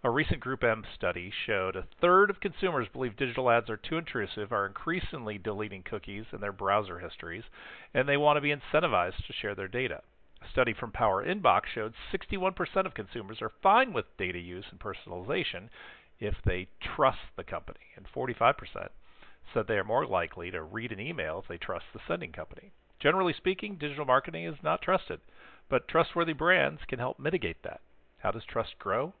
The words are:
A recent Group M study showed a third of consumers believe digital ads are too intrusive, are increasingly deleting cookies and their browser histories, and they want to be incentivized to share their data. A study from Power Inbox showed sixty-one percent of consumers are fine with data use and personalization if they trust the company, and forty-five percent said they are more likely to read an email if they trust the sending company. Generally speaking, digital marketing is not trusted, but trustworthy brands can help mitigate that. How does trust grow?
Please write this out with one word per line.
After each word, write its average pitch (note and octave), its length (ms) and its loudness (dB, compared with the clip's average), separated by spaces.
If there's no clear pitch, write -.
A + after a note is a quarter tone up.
A B2 60 4
recent D3 300 2
Group B2+ 220 -4
M A2 220 2
study F2+ 380 -2
showed F#2+ 280 0
a F#2 140 -6
third F#3+ 260 8
of G3 120 -4
consumers D#3+ 520 0
believe B2 240 -4
digital B2+ 340 2
ads A#2 200 6
are G#2+ 80 -4
too - 180 -4
intrusive, G#2+ 560 -4
are G2+ 140 2
increasingly A#2 720 -4
deleting G2 440 -4
cookies G#2 500 -8
and G#2 100 -8
their G2+ 100 -2
browser G2 460 2
histories, F2 460 -10
and C3 120 4
they C#3+ 120 4
want D3 180 6
to C#3+ 60 2
be D3 120 2
incentivized B2+ 720 2
to - 60 -14
share G#2 220 -6
their F#2+ 140 -6
data. A#2+ 340 -4
A - 40 -14
study A#2 280 4
from A2+ 140 -6
Power A#2 320 4
Inbox D#3 380 4
showed A2+ 200 -4
sixty-one F#3 400 -2
percent F#3 340 0
of - 60 -6
consumers G#2+ 480 -10
are A2+ 120 -4
fine A3 320 6
with A2 100 0
data F#2 200 -2
use F2+ 320 -10
and F#2 80 -18
personalization G2 920 -6
if G#2 120 0
they F#2 240 2
trust - 440 4
the F#2 40 -10
company, - 380 -8
and G2 160 -18
forty-five B2+ 460 2
percent - 340 -10
said A2 120 2
they G#2+ 120 2
are F#2+ 60 0
more A#2+ 220 0
likely F2+ 440 -2
to E2+ 120 -6
read A2 300 -6
an G2 80 -8
email F#2+ 380 -4
if - 100 -10
they F2 80 -8
trust - 380 -6
the - 120 -12
sending E3+ 240 -6
company. - 420 -14
Generally F3+ 320 4
speaking, F#3+ 440 -4
digital D3 280 -6
marketing D3 400 2
is D#3+ 180 -6
not D#3 200 0
trusted, F3 360 0
but B2+ 180 2
trustworthy E3 460 2
brands D#3 520 2
can B2+ 120 -4
help B2+ 200 -4
mitigate C3+ 440 -2
that. - 180 -8
How G2+ 140 0
does A2 120 -6
trust - 340 -4
grow? B2+ 420 -2